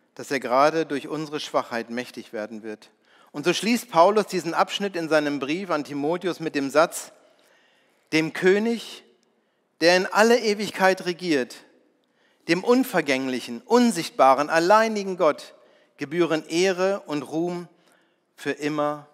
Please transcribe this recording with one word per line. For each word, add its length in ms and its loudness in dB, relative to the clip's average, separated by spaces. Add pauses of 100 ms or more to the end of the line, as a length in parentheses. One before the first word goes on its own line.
(140)
dass 160 -14
er 100 -2
gerade 460 2
durch 220 -6
unsere 320 -8
Schwachheit 500 -4
mächtig 420 -10
werden 300 -10
wird. 300 -16 (400)
Und 120 -10
so 100 0
schließt 360 -2
Paulus 380 4
diesen 260 -6
Abschnitt 420 -2
in 140 -6
seinem 300 2
Brief 320 -4
an 120 -2
Timotheus 560 -4
mit 140 -6
dem 160 -2
Satz, 420 0 (1000)
„Dem 200 0
König, 720 0 (760)
der 160 6
in 80 0
alle 340 4
Ewigkeit 680 0
regiert, 500 -2 (920)
dem 160 0
unvergänglichen, 1000 0
unsichtbaren, 880 2
alleinigen 680 2
Gott 380 -2 (420)
gebühren 500 -2
Ehre 540 0
und 220 -6
Ruhm 440 -6 (680)
für 160 -6
immer 640 -4